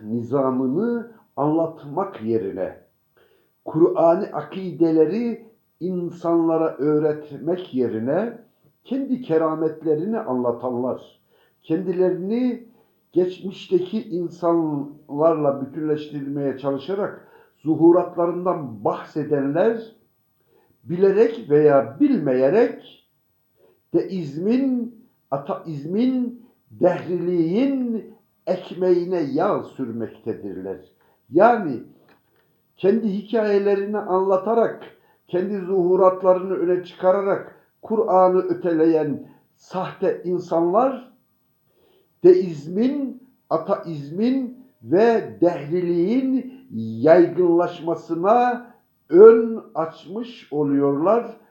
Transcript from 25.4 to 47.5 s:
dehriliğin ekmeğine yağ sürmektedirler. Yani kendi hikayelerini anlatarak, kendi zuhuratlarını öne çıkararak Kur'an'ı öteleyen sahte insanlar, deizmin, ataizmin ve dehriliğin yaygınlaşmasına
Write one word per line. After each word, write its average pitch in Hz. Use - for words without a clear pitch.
dehriliğin 180
ekmeğine 175
yağ 147
sürmektedirler. 101
Yani 185
kendi 220
hikayelerini 202
anlatarak, 196
kendi 196
zuhuratlarını 185
öne 180
çıkararak 190
Kur'an'ı 185
öteleyen 160
sahte 175
insanlar, 180
deizmin, 185
ataizmin 185
ve 175
dehriliğin 175
yaygınlaşmasına 175